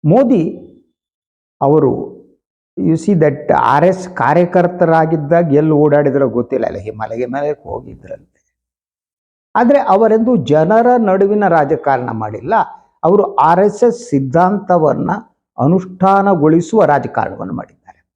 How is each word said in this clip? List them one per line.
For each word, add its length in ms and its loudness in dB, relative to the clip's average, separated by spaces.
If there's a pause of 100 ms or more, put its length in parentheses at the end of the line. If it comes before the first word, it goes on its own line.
ಮೋದಿ 680 0 (880)
ಅವರು 560 0 (640)
you 140 0
see 200 -2
that 380 0
ಆರ್ 320 2
ಎಸ್ 240 -2
ಕಾರ್ಯಕರ್ತರಾಗಿದ್ದಾಗ 1500 0
ಎಲ್ಲಿ 160 2
ಓಡಾಡಿದ್ರೋ 580 2
ಗೊತ್ತಿಲ್ಲ, 380 -4
ಅಲ್ಲ 120 -8
ಹಿಮಾಲಯ, 380 -10
ಹಿಮಾಲಯಕ್ಕೆ 520 -6
ಹೋಗಿದ್ರಂತೆ. 880 -18 (1000)
ಆದ್ರೆ 220 4
ಅವರೆಂದು 580 2
ಜನರ 500 2 (100)
ನಡುವಿನ 520 0
ರಾಜಕಾರಣ 600 0
ಮಾಡಿಲ್ಲ. 440 -6 (500)
ಅವರು 300 0
ಆರ್ 260 2
ಎಸ್ 240 0
ಎಸ್ 240 -2
ಸಿದ್ಧಾಂತವನ್ನ 1000 0 (480)
ಅನುಷ್ಠಾನಗೊಳಿಸುವ 1300 0
ರಾಜಕಾರಣವನ್ನು 680 -4
ಮಾಡಿದ್ದಾರೆ. 600 -16